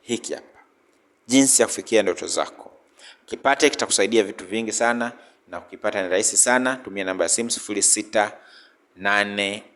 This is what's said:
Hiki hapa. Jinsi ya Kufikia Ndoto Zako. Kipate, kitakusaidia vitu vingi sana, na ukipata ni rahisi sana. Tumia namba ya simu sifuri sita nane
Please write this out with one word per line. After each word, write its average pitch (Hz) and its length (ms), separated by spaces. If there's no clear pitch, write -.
Hiki 110 320
hapa. - 240
Jinsi 131 360
ya 110 60
Kufikia 107 340
Ndoto 87 240
Zako. - 440
Kipate, 139 400
kitakusaidia 110 520
vitu 95 240
vingi 107 260
sana, 120 400
na 87 100
ukipata 101 440
ni 92 60
rahisi 95 280
sana. 127 400
Tumia 98 280
namba 92 200
ya 85 40
simu 117 220
sifuri 104 320
sita 104 500
nane 101 680